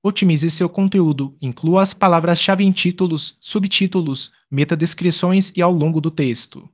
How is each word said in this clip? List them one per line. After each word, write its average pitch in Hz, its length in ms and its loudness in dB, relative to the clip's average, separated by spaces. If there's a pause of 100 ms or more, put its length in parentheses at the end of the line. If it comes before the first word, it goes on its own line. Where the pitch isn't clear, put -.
Otimize 170 480 2
seu 170 180 -2
conteúdo. 165 720 0
Inclua 160 400 0
as 190 140 0
palavras-chave 175 720 2
em 196 60 6
títulos, 180 680 -2
subtítulos, 185 880 -2 (200)
metadescrições 170 1040 0
e 175 60 0
ao 175 100 2
longo 156 300 0
do 160 80 -2
texto. 139 640 -6